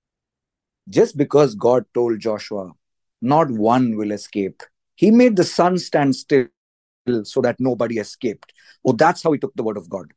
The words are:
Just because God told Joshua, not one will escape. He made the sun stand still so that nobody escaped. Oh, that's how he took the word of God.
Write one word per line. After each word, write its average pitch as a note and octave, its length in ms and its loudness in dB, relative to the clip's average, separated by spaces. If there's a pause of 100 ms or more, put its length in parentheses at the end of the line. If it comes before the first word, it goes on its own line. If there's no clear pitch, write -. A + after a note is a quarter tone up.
(880)
Just D3 260 2
because C#3+ 380 2
God A#2 400 2
told A#2 260 0
Joshua, G#2 520 -8 (500)
not C#3+ 300 0
one A2+ 460 0
will G#2+ 140 -4
escape. G2+ 520 -8 (320)
He G3+ 160 2
made A#3+ 240 6
the F3 80 4
sun F3+ 340 0
stand C#3+ 380 0
still C3+ 320 0 (760)
so C3 180 -4
that A#2+ 180 -2
nobody A#2+ 380 -4
escaped. - 560 -10 (320)
Oh, B2+ 80 2
that's D#3 300 2
how E3 80 0
he C#3 80 -2
took - 160 -8
the B2 80 -6
word G#2+ 140 -4
of E2+ 120 -14
God. F2+ 280 -12